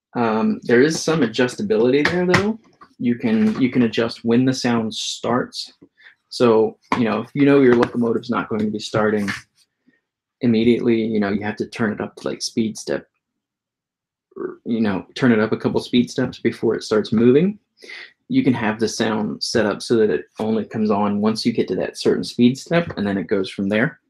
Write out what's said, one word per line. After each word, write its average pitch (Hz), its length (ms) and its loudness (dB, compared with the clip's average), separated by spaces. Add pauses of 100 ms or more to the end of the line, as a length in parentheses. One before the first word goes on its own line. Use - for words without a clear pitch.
(140)
Um, 110 500 0
there 123 180 4
is 160 200 2
some 160 180 0
adjustability 123 880 2
there, 180 160 0
though, 196 340 0 (380)
you 120 180 0
can, 110 440 0
you 131 100 2
can 131 120 2
adjust 113 420 -2
when 117 200 4
the 131 100 2
sound 117 400 -2
starts. - 800 -6 (560)
So, 110 500 2 (200)
you 120 60 2
know, 107 160 -2
if - 140 -12
you 143 100 2
know 143 160 6
your 127 160 6
locomotive's 120 540 -2
not 104 180 -4
going 107 140 -4
to 107 80 -2
be 107 80 -6
starting 107 500 -2 (1120)
immediately, 113 600 2
you 110 200 -2
know, 101 100 0
you 104 120 -2
have 107 140 -6
to - 100 -6
turn 110 260 -4
it 113 80 -8
up 101 160 -10
to, - 120 -8
like, - 140 -8
speed 113 340 -4
step, - 300 -6 (1300)
or, - 300 -10
you 113 160 -2
know, 101 340 -2
turn 127 180 2
it 110 60 4
up 110 140 0
a 110 40 -4
couple 113 240 -2
speed 120 300 0
steps 131 280 -4
before 117 360 -2
it 90 80 -8
starts 104 300 -2
moving. 131 460 4 (720)
You 131 140 0
can 123 120 2
have 107 260 -2
the 110 80 0
sound 107 540 -4
set 110 240 0
up 98 140 -2
so - 160 0
that 107 140 4
it - 160 -2 (140)
only 110 240 -2
comes 110 260 -2
on 104 300 0
once 110 260 0
you 120 60 0
get 110 160 -2
to - 80 -4
that - 200 -6
certain - 280 0
speed 123 340 2
step, 170 380 -2
and 101 100 -4
then 98 100 -2
it 85 120 -6
goes 95 200 -2
from 98 200 -4
there. 107 420 -2